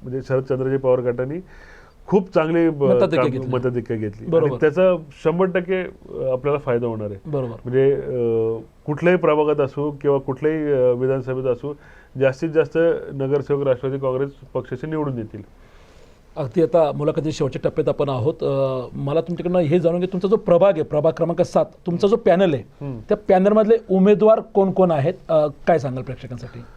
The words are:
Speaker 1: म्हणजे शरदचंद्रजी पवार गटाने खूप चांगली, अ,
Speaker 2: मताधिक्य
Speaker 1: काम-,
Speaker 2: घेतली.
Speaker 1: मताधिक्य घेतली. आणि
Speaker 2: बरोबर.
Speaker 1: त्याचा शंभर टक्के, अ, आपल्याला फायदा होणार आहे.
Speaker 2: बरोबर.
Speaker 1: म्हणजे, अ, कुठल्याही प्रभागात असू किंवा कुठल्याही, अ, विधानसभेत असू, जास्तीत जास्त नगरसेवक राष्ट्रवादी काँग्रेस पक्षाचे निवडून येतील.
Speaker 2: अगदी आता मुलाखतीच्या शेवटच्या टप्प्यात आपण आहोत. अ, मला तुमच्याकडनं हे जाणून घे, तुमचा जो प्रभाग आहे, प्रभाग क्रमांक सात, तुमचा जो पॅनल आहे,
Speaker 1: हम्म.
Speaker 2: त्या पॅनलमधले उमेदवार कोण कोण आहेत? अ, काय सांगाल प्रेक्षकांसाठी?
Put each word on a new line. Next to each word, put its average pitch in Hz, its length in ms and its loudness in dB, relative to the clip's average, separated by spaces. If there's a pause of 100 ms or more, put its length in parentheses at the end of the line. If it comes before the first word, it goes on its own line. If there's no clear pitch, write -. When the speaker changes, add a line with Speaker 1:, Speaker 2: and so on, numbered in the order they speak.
Speaker 1:
म्हणजे 131 180 -8
शरदचंद्रजी 131 560 -2
पवार 127 220 2
गटाने 127 400 -4 (680)
खूप 185 260 0
चांगली, 165 340 2
अ, 165 40 2
Speaker 2:
मताधिक्य 143 460 2
Speaker 1:
काम-, 123 120 2
Speaker 2:
घेतली. 131 180 -6
Speaker 1:
मताधिक्य 123 480 -2
घेतली. 107 260 -8
आणि 139 80 -10
Speaker 2:
बरोबर. 156 320 2
Speaker 1:
त्याचा 180 340 4 (280)
शंभर 165 220 2
टक्के, 185 360 -2
अ, - 500 -8
आपल्याला 143 280 -2
फायदा 120 280 -2
होणार 110 240 -6
आहे. 98 140 -12
Speaker 2:
बरोबर. 131 280 -6 (120)
Speaker 1:
म्हणजे, 131 280 4
अ, 117 640 -2 (280)
कुठल्याही 170 340 0
प्रभागात 151 460 2
असू 147 260 -4 (100)
किंवा 143 160 2
कुठल्याही, 147 540 -2
अ, 127 200 2
विधानसभेत 131 520 -2
असू, 131 300 -4 (460)
जास्तीत 135 300 0
जास्त 156 280 0 (360)
नगरसेवक 139 540 -2
राष्ट्रवादी 131 320 -2
काँग्रेस 135 300 -2 (240)
पक्षाचे 131 340 -8
निवडून 151 300 -4
येतील. 107 500 -14 (720)
Speaker 2:
अगदी 156 260 0
आता 160 320 2
मुलाखतीच्या 151 380 -2
शेवटच्या - 300 -4
टप्प्यात 151 260 0
आपण 143 200 -2
आहोत. 131 320 -2
अ, 135 520 -2
मला 139 280 -2
तुमच्याकडनं 175 380 -2
हे 170 200 2
जाणून 170 200 0
घे, 180 60 -2
तुमचा 185 220 -4
जो 208 80 2
प्रभाग 175 380 4
आहे, 156 80 -2
प्रभाग 151 360 0
क्रमांक 170 240 0
सात, 160 240 2 (200)
तुमचा 175 220 0
जो 208 80 2
पॅनल 190 380 4
आहे, 131 320 -8
Speaker 1:
हम्म. 127 140 -10 (100)
Speaker 2:
त्या - 80 0
पॅनलमधले 208 580 4 (140)
उमेदवार 208 500 6
कोण 196 320 0
कोण 185 200 4
आहेत? 151 220 0 (160)
अ, 156 180 2 (200)
काय 165 120 4
सांगाल 127 240 -8
प्रेक्षकांसाठी? 123 560 -14 (180)